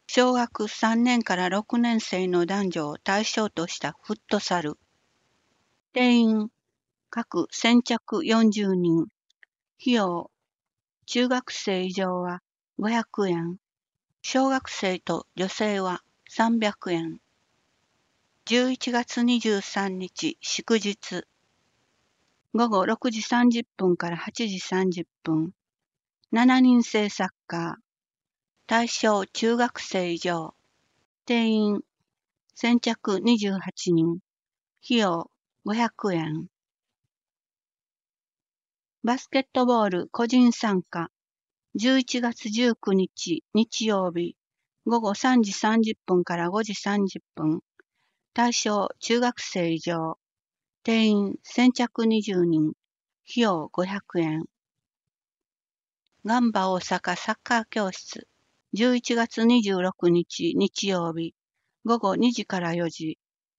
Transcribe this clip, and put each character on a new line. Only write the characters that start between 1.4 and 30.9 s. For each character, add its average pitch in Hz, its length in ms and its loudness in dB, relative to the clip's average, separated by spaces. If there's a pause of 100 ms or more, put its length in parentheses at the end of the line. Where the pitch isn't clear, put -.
六 214 280 -2
年 233 220 2
生 185 280 -4
の 175 180 2
男 190 240 -2
女 156 200 -4
を 151 80 -10
対 202 260 0
象 214 260 -2
と 165 180 -6
し - 100 -10
た 147 240 -6
フ - 120 -8
ッ 214 140 -8
ト 208 120 0
サ 180 220 -2
ル。 151 160 -6 (1160)
定 247 200 4
員、 220 380 2 (580)
各 180 420 -4
先 240 320 4
着 220 400 -4
四 220 280 4
十 196 240 0
人。 170 320 2 (720)
費 247 140 0
用、 180 380 -2 (720)
中 247 220 0
学 254 240 -2
生 185 340 -2
以 185 60 -4
上 185 300 -2
は 180 200 -8 (360)
五 202 120 -2
百 220 380 -2
円。 170 300 -2 (640)
小 262 280 0
学 262 200 -4
生 185 300 -4
と - 260 -6 (100)
女 190 140 -2
性 208 300 -2
は 185 240 -4 (260)
三 226 300 2
百 208 320 -4
円。 165 280 -4 (1300)
十 247 260 2
一 247 200 -4
月 240 320 -2
二 240 160 2
十 214 220 0
三 196 360 -4
日、 180 440 -6
祝 - 360 -2
日。 190 480 -6 (1300)
午 233 160 2
後 190 160 2
六 226 240 -2
時 220 140 -6
三 240 260 4
十 233 160 -2 (120)
分 180 200 2
か 170 140 -6
ら 170 60 -6
八 220 300 -6
時 190 120 -4
三 185 320 -2
十 170 160 -8 (160)
分。 160 300 -2 (760)
七 254 320 4
人 247 220 6
制 208 260 0
サ 190 160 -4
ッ 185 40 -6 (180)
カ 170 320 -8
ー。 - 80 -20 (800)
対 233 200 0
象 208 380 2
中 233 320 0
学 240 220 -2
生 180 320 -4
以 170 80 -4
上。 170 340 -4 (720)